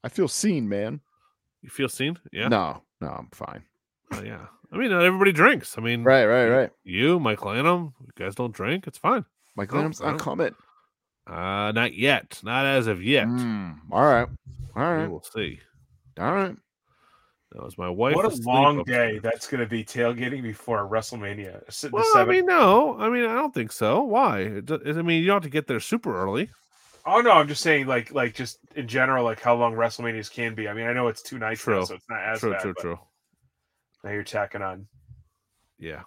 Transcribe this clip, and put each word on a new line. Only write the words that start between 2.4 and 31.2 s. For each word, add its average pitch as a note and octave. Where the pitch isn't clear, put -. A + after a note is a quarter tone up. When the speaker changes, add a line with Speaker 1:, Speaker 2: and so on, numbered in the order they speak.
Speaker 1:
No, G2
no, D2+
I'm -
fine. -
Speaker 2:
Oh, G#2
yeah. G#2
I E3
mean, A#3+
not F3+
everybody F#3+
drinks. E3+
I A2+
mean, A#2
Speaker 1:
Right, C3
right, A#2
Speaker 2:
y-, B2
Speaker 1:
right. B2+
Speaker 2:
you, B2
Mike A2
Lanham, D3
you B2
guys G2
don't A#2+
drink. C3+
It's -
fine. A3
Speaker 1:
Mike G2+
Speaker 2:
No, A#2+
Speaker 1:
Lanham's D3+
Speaker 2:
I -
Speaker 1:
not D3+
Speaker 2:
don't D#3
Speaker 1:
coming. D3
Speaker 2:
Uh, F#2+
not A2+
yet. B2
Not B2
as C3+
of F#2+
yet. A#2+
Speaker 1:
Mm, A2
all G#2+
right. B2
All B2
Speaker 2:
We E3
Speaker 1:
right. D#3+
Speaker 2:
will E2
see. D#2
Speaker 1:
All A#2
right. F#3+
Speaker 2:
That -
was -
my F2+
wife A#2
Speaker 3:
What F#3+
a -
Speaker 2:
asleep A#2
Speaker 3:
long C#3
Speaker 2:
upstairs. A#2+
Speaker 3:
day G#2+
that's A2+
gonna B2
be A2
tailgating B2
before A2
WrestleMania. G2+
S-, -
the -
Speaker 2:
Well, G#4
I A4
Speaker 3:
seventh. F#4
Speaker 2:
mean, F#4
no. C4+
I G#3+
mean, A#3+
I A3+
don't C#4+
think A2+
so. B2
Why? G#3+
It G#2
do-, D3
I D3+
mean, E3
you F3
don't G3+
have F#3+
to D3+
get D3
there A#2+
super F#3
early. G2
Speaker 3:
Oh, G#3+
no, A#3+
I'm D#3
just D3
saying, D3+
like, B2
like, A#2+
just -
in C3
general, C3
like, A2+
how A#2+
long A#2+
WrestleManias A2+
can A2+
be. G#2+
I G#2
mean, A2+
I A#2+
know B2
it's A2